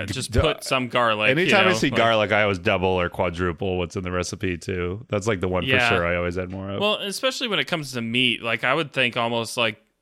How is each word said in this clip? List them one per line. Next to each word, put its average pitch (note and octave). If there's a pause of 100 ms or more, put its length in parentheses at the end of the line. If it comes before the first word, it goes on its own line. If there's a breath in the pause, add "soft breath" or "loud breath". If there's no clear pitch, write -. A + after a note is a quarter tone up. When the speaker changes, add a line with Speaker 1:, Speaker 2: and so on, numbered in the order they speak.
Speaker 1:
that. -
Just C3
Speaker 2:
d-, -
Speaker 1:
put D3+
some C3
garlic, A#2
you D#3
Speaker 2:
anytime A2
I A2
Speaker 1:
know, A2
Speaker 2:
see C#3
Speaker 1:
like A#2+
Speaker 2:
garlic, A2+
I G#2
always G2+
double F#2
or F2+
quadruple F2+
what's F2
in F#2+
the F2+
recipe, F2+
too. F#2
That's, G#2
like, G#2
the F#2
one F2+
Speaker 1:
Yeah. B2
Speaker 2:
for A#2
sure E2+
I F2
always F2
add F#2
more F#2+
of. G2+
Speaker 1:
Well, G#3
especially A#3
when F#3+
it C3+
comes D3
to A#2+
meat, A#2
like, A2+
I C3
would D#3
think B2
almost, A#2
like, A2+ (200)